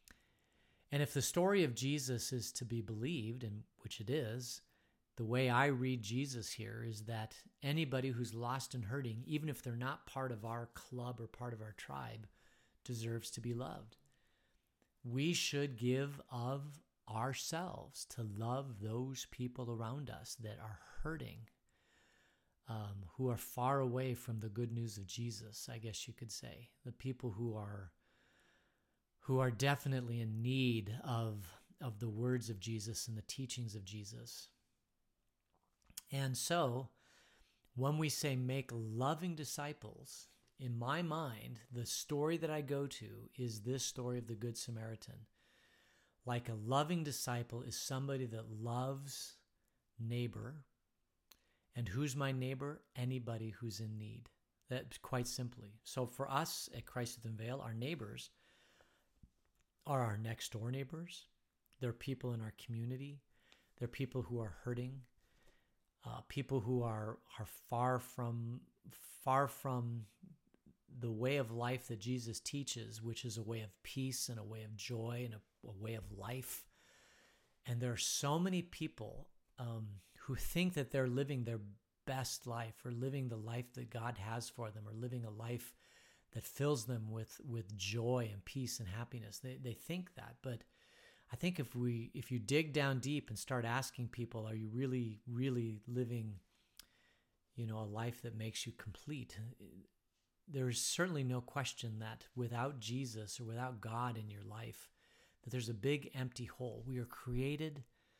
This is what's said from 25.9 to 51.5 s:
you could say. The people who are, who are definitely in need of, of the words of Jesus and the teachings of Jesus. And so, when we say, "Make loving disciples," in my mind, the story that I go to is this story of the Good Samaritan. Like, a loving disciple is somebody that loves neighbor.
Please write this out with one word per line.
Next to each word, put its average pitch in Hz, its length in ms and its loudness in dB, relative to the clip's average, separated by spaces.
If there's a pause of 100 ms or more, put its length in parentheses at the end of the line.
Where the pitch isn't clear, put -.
you 113 60 -8
could 113 180 -8
say. - 380 -8 (160)
The 123 80 -6
people 127 380 -2
who 110 220 0
are, 101 380 -6 (1300)
who 131 200 4
are 127 120 6
definitely 127 720 2
in 110 200 0
need 120 600 4
of, 113 420 0 (360)
of 110 180 -2
the 117 80 0
words 117 420 2
of 101 120 -4
Jesus 110 480 -2
and 110 80 -2
the 104 60 -6
teachings 120 520 -4
of 101 80 -6
Jesus. 107 640 -10 (1700)
And 135 240 2
so, 135 520 4 (840)
when 139 220 4
we 156 120 4
say, 135 260 2
"Make 127 380 2
loving 127 600 2
disciples," 147 920 -6 (320)
in 123 180 0
my 135 240 4
mind, 127 580 0 (140)
the 117 120 -2
story 151 520 4
that 160 140 2
I 151 80 2
go 139 260 2
to 110 520 -8
is 113 240 0
this 123 220 2
story 123 340 0
of 113 100 -2
the 117 80 -2
Good 113 220 -2
Samaritan. 113 680 -6 (1000)
Like, 120 240 2
a 117 40 0
loving 147 520 4
disciple 120 560 -2
is 120 160 -6
somebody 135 500 0
that 110 240 -6 (100)
loves 131 760 -2 (640)
neighbor. 120 640 -2 (1120)